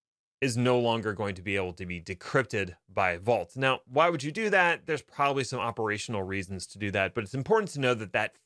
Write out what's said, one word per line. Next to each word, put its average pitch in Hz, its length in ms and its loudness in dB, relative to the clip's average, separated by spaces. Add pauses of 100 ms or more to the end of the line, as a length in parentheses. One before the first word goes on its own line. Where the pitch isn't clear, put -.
(420)
is 123 160 0
no 123 220 4
longer 113 340 2
going 101 220 -4
to 92 60 -14
be 98 140 -4
able 92 180 -2
to 92 120 -10
be 87 160 -8
decrypted 98 760 -2 (180)
by 92 220 2
Vault. 101 400 0
Now, 131 300 0
why 151 240 4
would 151 140 -2
you 151 80 -4
do 214 180 -2
that? 175 360 4
There's 151 160 -4
probably 139 440 0
some 123 140 -6
operational 107 640 -2
reasons 95 440 -6
to - 120 -16
do 101 120 -2
that, 95 220 2
but 113 100 -2
it's 101 120 -8
important 190 360 2
to 143 80 -8
know 127 140 4
that 107 180 -6
that 110 240 -2 (100)